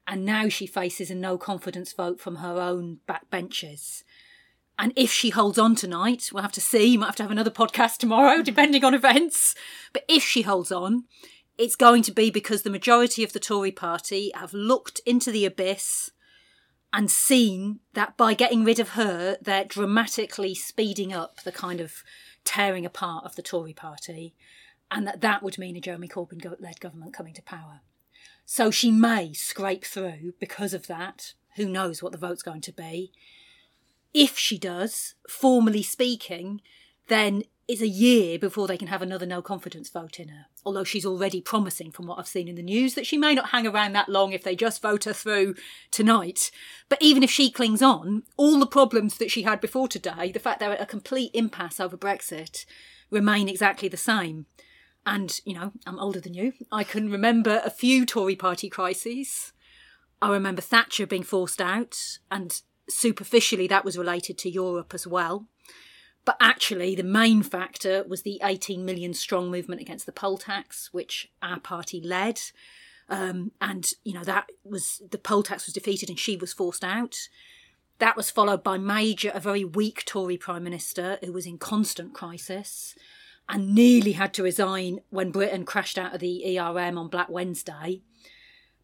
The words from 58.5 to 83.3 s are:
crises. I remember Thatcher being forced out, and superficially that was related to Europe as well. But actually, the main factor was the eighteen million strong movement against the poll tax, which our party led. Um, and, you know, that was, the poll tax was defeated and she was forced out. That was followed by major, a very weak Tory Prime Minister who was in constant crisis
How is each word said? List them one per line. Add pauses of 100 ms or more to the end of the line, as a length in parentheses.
crises. (680)
I
remember
Thatcher
being
forced
out, (100)
and (260)
superficially
that
was
related
to
Europe
as
well. (760)
But
actually,
the
main
factor
was
the
eighteen
million
strong
movement
against
the
poll
tax,
which (100)
our
party
led. (720)
Um,
and, (140)
you
know,
that (120)
was,
the
poll
tax
was
defeated
and
she
was
forced
out. (680)
That
was
followed
by
major,
a
very
weak
Tory
Prime
Minister
who
was
in
constant
crisis (560)